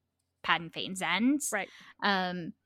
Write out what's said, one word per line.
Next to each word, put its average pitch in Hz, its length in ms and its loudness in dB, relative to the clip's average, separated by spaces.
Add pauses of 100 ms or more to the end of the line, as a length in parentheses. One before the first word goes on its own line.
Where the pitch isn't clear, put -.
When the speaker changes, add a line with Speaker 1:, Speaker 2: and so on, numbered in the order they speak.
(440)
Speaker 1:
Padan 170 260 2
Fane's 180 320 -6
ends. 220 500 2
Speaker 2:
Right. 202 160 -4 (360)
Speaker 1:
Um, 180 480 0 (140)